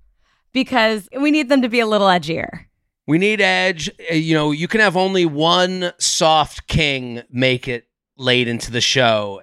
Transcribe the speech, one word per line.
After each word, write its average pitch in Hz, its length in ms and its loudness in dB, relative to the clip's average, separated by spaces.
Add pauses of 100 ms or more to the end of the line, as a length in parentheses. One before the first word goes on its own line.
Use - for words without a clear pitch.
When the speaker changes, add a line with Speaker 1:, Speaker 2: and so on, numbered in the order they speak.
(520)
Speaker 1:
because 220 560 0 (120)
we 294 100 2
need 294 200 0
them 277 120 4
to 247 60 0
be 233 120 0
a 226 60 0
little 214 220 2
edgier. 165 560 -2 (420)
Speaker 2:
We 151 120 2
need 208 220 0
edge. 185 500 0 (200)
Uh, 170 40 -2
you 160 200 0
know, 151 160 2
you 151 160 -4
can 220 140 0
have 190 160 2
only 185 300 0
one 175 720 0
soft - 680 0
king 127 640 -2
make 127 380 0
it 120 180 -8 (300)
late 123 320 0
into 117 240 -6
the 117 80 -2
show. 107 640 0